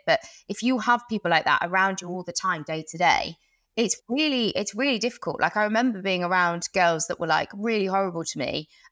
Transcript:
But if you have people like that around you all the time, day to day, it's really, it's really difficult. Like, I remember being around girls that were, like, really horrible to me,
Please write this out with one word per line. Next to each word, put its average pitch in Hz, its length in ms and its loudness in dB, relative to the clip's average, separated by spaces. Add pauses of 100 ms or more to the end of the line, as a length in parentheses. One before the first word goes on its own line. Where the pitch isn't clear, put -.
But - 160 4 (260)
if 208 160 -8
you 247 160 2
have 240 300 2
people 196 220 -2
like 160 140 4
that 143 180 4
around 190 360 0
you 175 80 -10
all 180 160 -6
the 175 80 -10
time, 170 320 -2
day 160 240 -6
to 165 100 -12
day, 165 380 2 (400)
it's 220 320 0
really, 254 420 0
it's 202 240 -4
really 247 260 0
difficult. 220 420 -4
Like, 165 160 2
I 214 60 2
remember 220 380 0
being 185 220 0
around 175 500 0
girls 170 340 4
that - 120 -6
were, 170 80 -2
like, 156 260 2
really 208 340 -2
horrible 185 360 -2
to - 140 -8
me, 131 320 -4 (220)